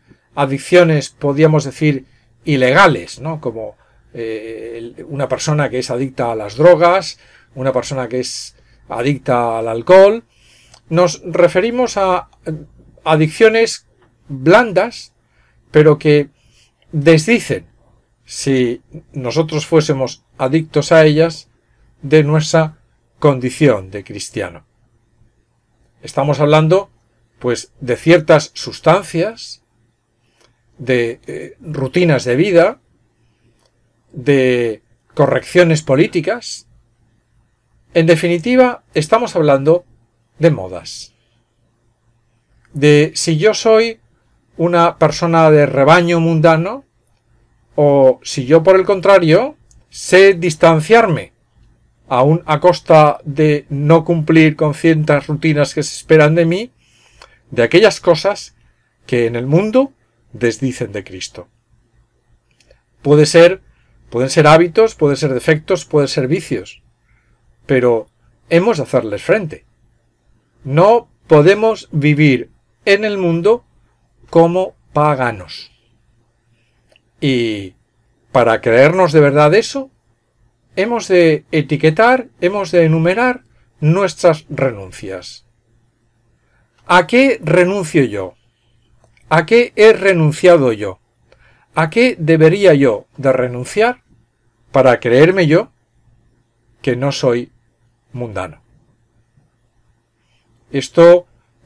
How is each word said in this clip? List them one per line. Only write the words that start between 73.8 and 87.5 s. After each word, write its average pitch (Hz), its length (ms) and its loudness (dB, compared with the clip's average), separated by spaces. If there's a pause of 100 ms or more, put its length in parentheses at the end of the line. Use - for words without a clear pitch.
como 170 440 0 (180)
paganos. 127 800 -4 (1500)
Y 113 540 -4 (580)
para 113 280 2
creernos 151 520 2
de 156 80 4
verdad 147 340 2
eso, 269 360 -4 (880)
hemos 220 320 -6
de 165 420 2
etiquetar, 160 800 0 (120)
hemos 190 300 -4
de 175 140 2
enumerar 185 580 -2 (380)
nuestras 165 680 0
renuncias. 101 960 -10 (1400)
¿A 175 200 2
qué 254 360 0
renuncio 175 640 0